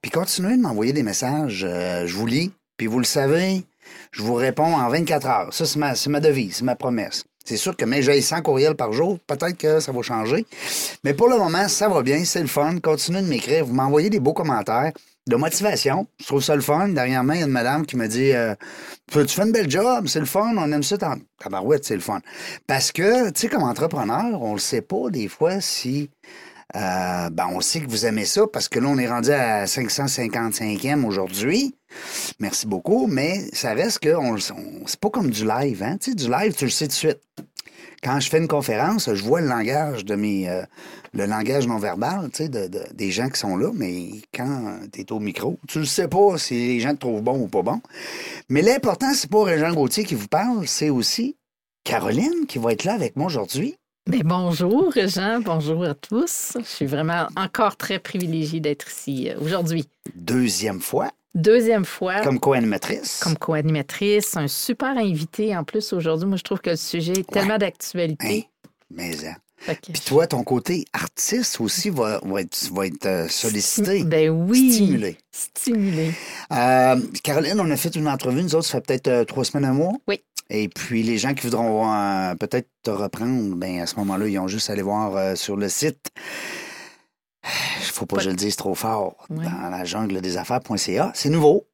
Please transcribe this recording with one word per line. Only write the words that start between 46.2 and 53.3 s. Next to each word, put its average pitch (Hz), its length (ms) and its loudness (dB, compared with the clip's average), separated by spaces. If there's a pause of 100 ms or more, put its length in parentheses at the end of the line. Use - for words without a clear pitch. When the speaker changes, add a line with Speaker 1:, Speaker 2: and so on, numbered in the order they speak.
Speaker 1:
si - 180 -2
les 120 240 2
gens 143 140 0
te 139 60 -4
trouvent 113 220 -2
bon 127 180 0
ou 110 80 -2
pas 95 140 0
bon. 220 200 0 (680)
Mais 139 120 4
l'important, 214 520 4
c'est - 160 -2
pas 214 140 6
Régent 165 300 2
Gauthier 151 300 2
qui 170 120 -4
vous 101 120 -6
parle, 202 400 0
c'est - 220 0
aussi 147 460 0 (480)
Caroline 165 640 0
qui - 120 -8
va 117 140 2
être - 100 -2
là 190 100 0
avec 165 220 -2
moi 151 120 0
aujourd'hui. 151 480 -4 (320)